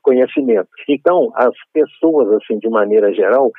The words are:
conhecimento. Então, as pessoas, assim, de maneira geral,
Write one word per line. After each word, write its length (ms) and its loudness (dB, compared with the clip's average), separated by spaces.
conhecimento. 680 0
Então, 480 0
as 200 0
pessoas, 600 0
assim, 260 -4
de 100 -6
maneira 420 0
geral, 480 0